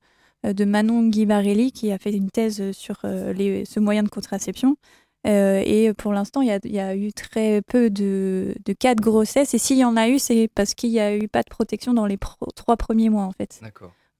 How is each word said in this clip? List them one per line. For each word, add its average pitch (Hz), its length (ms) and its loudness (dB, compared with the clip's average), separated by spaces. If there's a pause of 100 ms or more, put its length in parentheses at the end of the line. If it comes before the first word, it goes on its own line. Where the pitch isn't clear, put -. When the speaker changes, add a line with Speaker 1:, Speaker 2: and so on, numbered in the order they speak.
(460)
Speaker 1:
euh, 208 60 -2
de 196 120 0
Manon 214 440 2
Guibarelli 208 640 2
qui 214 200 -4
a 190 60 -4
fait 208 140 -4
une 196 180 -2
thèse 208 420 -4
sur, - 320 -12
euh, 196 280 -6
les, 196 320 -4
ce - 160 -6
moyen 208 240 2
de 208 40 -2
contraception. 202 680 -2 (500)
Euh, 196 400 4
et 220 260 4
pour 208 220 -4
l'instant, 202 260 -2
il 262 80 2
y 214 40 0
a, 202 120 -2
il - 80 -8
y 202 80 -2
a 190 160 -4
eu 208 160 -4
très 214 500 0
peu 240 280 2
de, 196 640 -2 (100)
de 202 80 -4
cas 254 220 0
de 220 80 0
grossesse. 220 520 2
Et 233 40 2
s'il 262 180 0
y 262 80 4
en 233 120 2
a 226 120 2
eu, 269 120 2
c'est 226 340 2
parce 202 200 0
qu'il 240 160 -4
y 226 100 0
a 208 160 0
eu 214 120 -2
pas 233 140 -2
de - 80 -8
protection 220 420 -4
dans 226 140 2
les 202 100 -2
pro-, - 380 -10
trois - 220 0
premiers 226 340 0
mois, 208 140 0
en 190 80 -8
fait. - 280 -10
Speaker 2:
D'accord. 139 320 -20 (280)